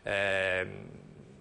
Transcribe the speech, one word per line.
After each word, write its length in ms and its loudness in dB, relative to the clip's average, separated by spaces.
Ehm, 640 4